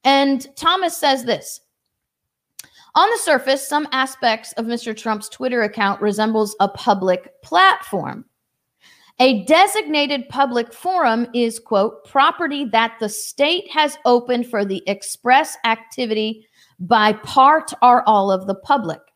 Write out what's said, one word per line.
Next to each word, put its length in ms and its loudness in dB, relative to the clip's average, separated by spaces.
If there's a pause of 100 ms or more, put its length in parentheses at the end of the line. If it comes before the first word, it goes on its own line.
And 420 2 (100)
Thomas 380 -2
says 300 -2
this, 380 -6 (1300)
"On 140 4
the 100 -2
surface, 480 0
some 260 -2
aspects 600 -4
of 140 -6
Mister 260 -6
Trump's 380 -6
Twitter 320 -4
account 400 -2
resembles 580 0
a 80 4
public 760 -2
platform. 840 0 (920)
A 260 2
designated 840 0
public 460 -2
forum 580 -2
is, 260 -2
quote, 460 -2
property 640 -2
that 340 -2
the 80 -4
state 600 -4
has 340 -2
opened 440 0
for 180 -2
the 200 -6
express 800 0
activity 840 -4 (320)
by 360 2
part 680 2
or 260 6
all 240 2
of 160 0
the 80 -4
public. 460 -2 (160)